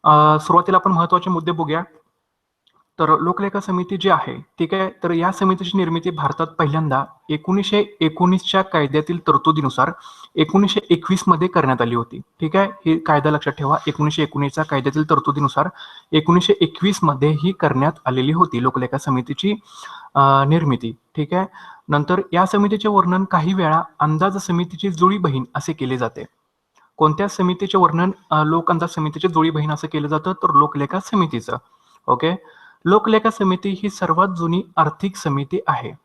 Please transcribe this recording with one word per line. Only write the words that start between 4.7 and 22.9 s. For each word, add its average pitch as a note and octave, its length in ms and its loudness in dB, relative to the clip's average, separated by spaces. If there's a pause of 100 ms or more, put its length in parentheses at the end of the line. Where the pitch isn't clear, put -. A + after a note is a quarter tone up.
आहे, F#3+ 160 -2 (140)
तर E3+ 80 -2
या E3+ 200 0
समितीची F#3+ 460 0
निर्मिती E3 320 0
भारतात D#3 380 -4
पहिल्यांदा D3 580 -2 (240)
एकोणीसशे G3 560 0 (160)
एकोणीसच्या F3+ 600 0
कायद्यातील D#3 680 -2
तरतुदीनुसार D3+ 640 0 (440)
एकोणीसशे G3 440 2 (100)
एकवीस F3 380 0
मध्ये F3 200 2
करण्यात C3+ 340 2
आली A#2+ 140 0
होती. A#2 240 -6 (200)
ठीक D#3+ 160 -4
आहे, G3 160 2 (140)
ही D#3+ 140 2
कायदा D3+ 300 2
लक्षात D3 240 -2
ठेवा, C#3+ 240 -2 (100)
एकोणीसशे D3+ 360 0
एकोणीसच्या C#3+ 400 -4
कायद्यातील D3 460 -2
तरतुदीनुसार C#3+ 600 0 (420)
एकोणीसशे E3+ 500 4
एकवीस F3+ 420 -2
मध्ये C#3+ 260 2
ही D#3 220 0
करण्यात D3 400 0 (140)
आलेली C3 260 0
होती D#3+ 320 0
लोकलेखा C3 340 -2
समितीची, C#3+ 580 -2 (600)
अ, C#3 280 4
निर्मिती. C#3 480 0
ठीक - 420 -8
आहे, F#3 120 0 (440)
नंतर D3+ 320 0 (120)
या F#3 120 4
समितीचे G3+ 420 0
वर्णन F#3+ 360 2